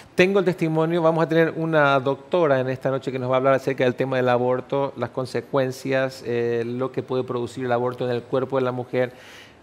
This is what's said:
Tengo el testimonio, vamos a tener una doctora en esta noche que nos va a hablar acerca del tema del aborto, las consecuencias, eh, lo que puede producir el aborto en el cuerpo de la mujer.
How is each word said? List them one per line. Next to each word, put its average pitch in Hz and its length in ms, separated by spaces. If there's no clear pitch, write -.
Tengo 196 240
el 180 40
testimonio, 165 580
vamos 160 220
a 156 40
tener 160 280
una 151 440
doctora 139 600
en 127 80
esta 131 220
noche 131 220
que 131 80
nos 123 100
va 131 40
a 127 40
hablar 135 160
acerca 131 300
del 123 100
tema 131 220
del 127 120
aborto, 127 680
las 120 140
consecuencias, 131 1160
eh, 117 400
lo 123 240
que 127 140
puede 127 180
producir 123 420
el 127 80
aborto 123 320
en 123 100
el 117 80
cuerpo 135 360
de 131 60
la 123 80
mujer. 127 400